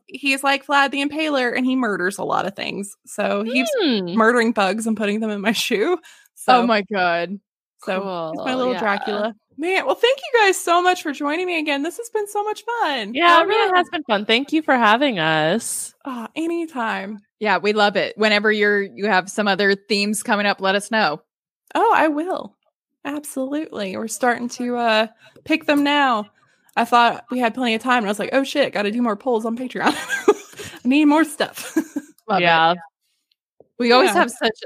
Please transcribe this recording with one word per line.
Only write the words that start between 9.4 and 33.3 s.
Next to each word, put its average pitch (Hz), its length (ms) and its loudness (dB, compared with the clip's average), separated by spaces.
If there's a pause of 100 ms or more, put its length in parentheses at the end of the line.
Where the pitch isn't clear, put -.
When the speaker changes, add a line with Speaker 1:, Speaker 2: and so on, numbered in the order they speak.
Speaker 1:
Man, 349 260 -2
well, 381 120 0
thank 508 220 2
you 523 220 0
guys 381 180 4
so 349 220 2
much 359 220 2
for 330 100 -6
joining 302 340 -4
me 349 120 -4
again. 294 240 -2
This 349 160 -6
has 466 120 -12
been 415 180 -4
so 415 160 -4
much 415 200 -6
fun. 294 500 -4
Speaker 2:
Yeah, 339 240 6
Speaker 3:
Oh, 330 40 4
Speaker 2:
it 339 60 0
really 415 200 2
Speaker 3:
yeah. 370 100 2
Speaker 2:
has 359 120 0
been 330 140 -8
fun. 208 220 0
Thank 233 260 0
you 311 100 0
for 294 120 2
having 233 440 4
us. 160 760 0 (120)
Speaker 1:
Oh, 240 320 -10
anytime. 247 840 -6 (220)
Speaker 3:
Yeah, 202 180 2
we 202 140 0
love 208 240 2
it. 156 200 -2
Whenever 214 360 2
you're, 208 300 4
you 196 240 -6
have 185 220 2
some 208 200 -2
other 196 260 2
themes 202 480 -2
coming 208 240 0
up, 202 140 0
let 190 160 0
us 196 160 -6
know. 170 280 0 (540)
Speaker 1:
Oh, 415 200 2
I 302 140 4
will. 320 480 -6 (500)
Absolutely. 277 920 -6
We're 220 100 -8
starting 240 420 -2
to, 247 260 -6
uh, 226 300 2 (380)
pick 311 220 -2
them 285 180 4
now. 269 460 2 (460)
I 233 100 2
thought 240 440 4
we 254 80 -4
had 233 160 0
plenty 240 200 0
of 220 80 -4
time, 247 160 2
and 208 80 -2
I 190 40 -2
was 208 80 -4
like, 202 140 -4
"Oh, 269 120 2
shit, 269 280 0
gotta 202 180 -2
do 240 120 -2
more 226 120 0
polls 226 300 -2
on 226 120 -4
Patreon." 247 360 -2
<laughs> - 920 -4
I 240 40 -2
need 294 160 6
more 294 200 6
stuff. - 520 -6
<laughs> - 520 -8
Speaker 3:
Love 202 120 2
it. 175 40 2
Speaker 2:
Yeah. 165 300 6 (1040)